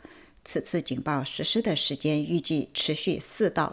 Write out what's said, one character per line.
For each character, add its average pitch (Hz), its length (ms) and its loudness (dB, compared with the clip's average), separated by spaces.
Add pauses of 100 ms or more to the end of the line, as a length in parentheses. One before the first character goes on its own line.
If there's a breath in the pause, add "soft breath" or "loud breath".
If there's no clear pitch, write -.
(460 loud breath)
此 - 160 0
次 170 220 0
警 131 180 -6
报 139 220 -2
实 151 220 -2
施 226 180 2
的 190 140 0
时 - 180 0
间 151 300 0
预 165 160 2
计 151 340 0
持 - 200 0
续 - 260 -2
四 - 280 2
到 160 240 0